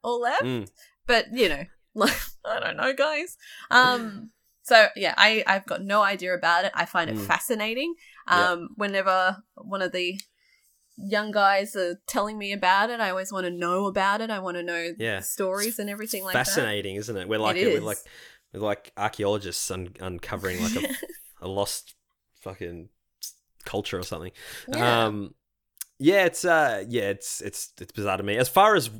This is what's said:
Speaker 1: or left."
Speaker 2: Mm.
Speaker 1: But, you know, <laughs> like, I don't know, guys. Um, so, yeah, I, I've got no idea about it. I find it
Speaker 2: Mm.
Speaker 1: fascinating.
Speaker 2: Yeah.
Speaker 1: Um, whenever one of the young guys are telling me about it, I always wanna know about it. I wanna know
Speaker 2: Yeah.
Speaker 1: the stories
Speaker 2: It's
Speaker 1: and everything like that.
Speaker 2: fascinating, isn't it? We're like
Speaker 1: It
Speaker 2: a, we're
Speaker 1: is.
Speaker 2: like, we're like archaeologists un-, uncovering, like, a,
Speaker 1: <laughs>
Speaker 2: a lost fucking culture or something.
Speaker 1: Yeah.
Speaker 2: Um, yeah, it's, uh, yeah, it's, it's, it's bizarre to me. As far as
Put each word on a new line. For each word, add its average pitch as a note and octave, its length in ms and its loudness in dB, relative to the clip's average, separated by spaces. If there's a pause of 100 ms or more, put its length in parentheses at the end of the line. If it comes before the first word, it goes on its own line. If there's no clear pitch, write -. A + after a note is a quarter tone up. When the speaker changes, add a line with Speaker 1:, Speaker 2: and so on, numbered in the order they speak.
Speaker 1:
or A#3+ 140 -2
left." B3 260 0
Speaker 2:
Mm. - 240 -4 (400)
Speaker 1:
But, A#3+ 240 4
you A#3 160 4
know, D3 160 -2 (160)
<laughs> - 140 -20
like, G#3 240 2 (260)
I - 160 -4
don't - 160 -4
know, C4 160 0
guys. D4 460 -2 (340)
Um, A#3+ 600 4 (320)
so, A3 240 10 (100)
yeah, F#3+ 200 0
I, G#3+ 300 6
I've G3 200 0
got - 160 -4
no G3+ 180 2
idea F#3 320 0
about E3+ 320 2
it. - 100 -2
I - 100 0
find E3+ 240 -2
it A2 60 -4
Speaker 2:
Mm. G#2 100 -4
Speaker 1:
fascinating. A3+ 680 -2 (340)
Speaker 2:
Yeah. F3+ 260 4
Speaker 1:
Um, E3+ 220 -6
whenever F#3+ 680 0 (100)
one F#3+ 300 -6
of F3+ 80 -2
the F3+ 280 -4 (800)
young G#3 340 -2
guys G3+ 440 2
are F3+ 320 -2
telling G#3+ 320 -2
me G3+ 140 -6
about G3 360 2
it, A#3+ 100 -6
I G3+ 120 0
always F#3+ 200 -4
wanna F#3 200 -4
know F3 340 0
about G3 360 0
it. A3+ 100 -4
I G#3 80 -4
wanna F3 240 -6
know E3+ 340 -6
Speaker 2:
Yeah. A2+ 220 -2
Speaker 1:
the F#3+ 40 -10
stories G3 440 -2
Speaker 2:
It's A3+ 120 -6
Speaker 1:
and G#3 120 -6
everything G#3 320 -8
like F#3+ 100 -6
that. B2+ 140 2
Speaker 2:
fascinating, G#2 480 -2
isn't G#2+ 200 -6
it? F2+ 120 -8
We're A2 100 0
like G#2+ 200 2
Speaker 1:
It A3 100 2
Speaker 2:
a, - 20 4
we're D#3+ 80 2
Speaker 1:
is. - 60 -2
Speaker 2:
like, G#2 140 -4 (540)
we're G2 100 -8
like G#2 360 -4
archaeologists G2+ 720 -2
un-, F#2 300 -8
uncovering, F2+ 640 -8
like, A3 120 -2
a, D4 120 -2 (280)
Speaker 1:
<laughs> - 300 -20
Speaker 2:
a - 20 -6
lost - 460 -4 (480)
fucking F2 480 -12 (760)
culture G2+ 340 -4
or F2+ 40 -6
something. F2 280 -10 (420)
Speaker 1:
Yeah. A#2 320 4
Speaker 2:
Um, G#2 300 -6 (640)
yeah, F#3 260 6
it's, - 200 0
uh, D3 420 4
yeah, A2+ 220 0
it's, - 320 -6
it's, - 380 -10
it's F2+ 120 -14
bizarre G2+ 260 -2
to G2 60 -4
me. G2+ 140 0
As B2 120 4
far G#3 260 8
as A#2+ 140 0 (100)